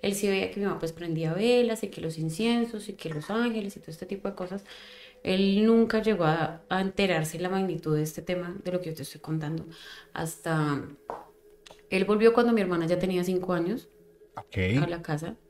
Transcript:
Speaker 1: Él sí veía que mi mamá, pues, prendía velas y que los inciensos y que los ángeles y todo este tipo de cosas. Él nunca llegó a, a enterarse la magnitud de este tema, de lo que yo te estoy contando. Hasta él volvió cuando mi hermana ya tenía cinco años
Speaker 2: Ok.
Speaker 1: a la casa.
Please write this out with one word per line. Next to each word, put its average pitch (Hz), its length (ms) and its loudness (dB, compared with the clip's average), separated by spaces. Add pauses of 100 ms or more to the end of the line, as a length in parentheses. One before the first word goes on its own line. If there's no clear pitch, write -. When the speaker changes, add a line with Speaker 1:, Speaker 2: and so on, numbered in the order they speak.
Speaker 1:
Él 202 100 0
sí 202 140 0
veía 190 240 0
que - 80 -8
mi 202 80 0
mamá, 170 120 -2
pues, 160 120 -4
prendía 160 420 -2
velas 226 500 2
y 196 40 -6
que 165 140 -10
los 160 180 -6
inciensos 220 720 0
y 202 40 -10
que - 160 -8
los 151 220 -6
ángeles 220 440 -2
y - 40 -16
todo - 120 -16
este 165 140 -12
tipo 196 240 -6
de 202 60 -10
cosas. 190 280 -8 (600)
Él 196 420 4
nunca 226 360 6
llegó 202 240 2
a, 160 440 0
a 185 120 0
enterarse 175 580 0
la 180 100 -2
magnitud 170 460 0
de 151 80 2
este 156 180 -6
tema, 180 420 -4
de 180 80 -4
lo 180 100 0
que 160 100 -6
yo 160 40 -6
te - 80 -10
estoy - 180 -14
contando. 160 440 -4 (480)
Hasta 160 680 -2 (1080)
él 190 160 2
volvió 214 280 6
cuando 240 200 4
mi 220 80 4
hermana 175 240 0
ya 175 140 2
tenía 185 240 0
cinco 180 300 0
años 180 360 -2 (460)
Speaker 2:
Ok. - 220 -10 (240)
Speaker 1:
a 165 60 2
la 170 140 -6
casa. 165 340 -6 (140)